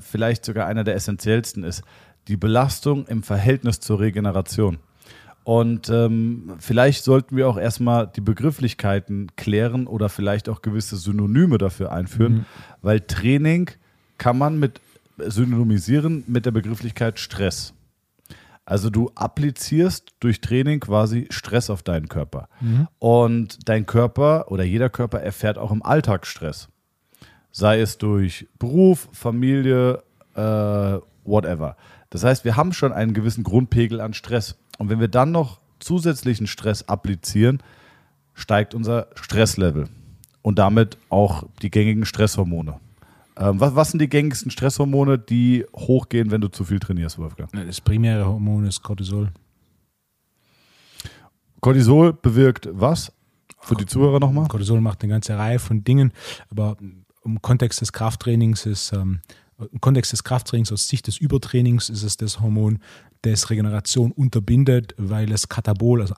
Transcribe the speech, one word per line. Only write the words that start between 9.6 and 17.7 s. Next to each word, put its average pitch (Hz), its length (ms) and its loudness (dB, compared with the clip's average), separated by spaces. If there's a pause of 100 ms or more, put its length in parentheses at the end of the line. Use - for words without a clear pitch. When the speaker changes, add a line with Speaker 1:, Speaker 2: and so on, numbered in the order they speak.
Speaker 1:
oder 107 220 -2
vielleicht 101 400 -4
auch 110 120 -6
gewisse 107 360 -6
Synonyme 104 600 2
dafür 95 360 -2
einführen, 113 400 0
Speaker 2:
Mhm. 113 120 0 (380)
Speaker 1:
weil 107 180 2
Training 147 720 0 (480)
kann 123 180 2
man 151 220 0
mit, 143 220 -2 (360)
synonymisieren 120 1120 0
mit 120 200 -2
der 123 40 -2
Begrifflichkeit 113 680 -4
Stress. - 540 -6 (920)